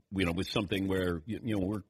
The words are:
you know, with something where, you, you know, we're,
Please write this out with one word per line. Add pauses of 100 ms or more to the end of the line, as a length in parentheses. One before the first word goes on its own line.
(100)
you
know,
with
something
where,
you,
you
know,
we're,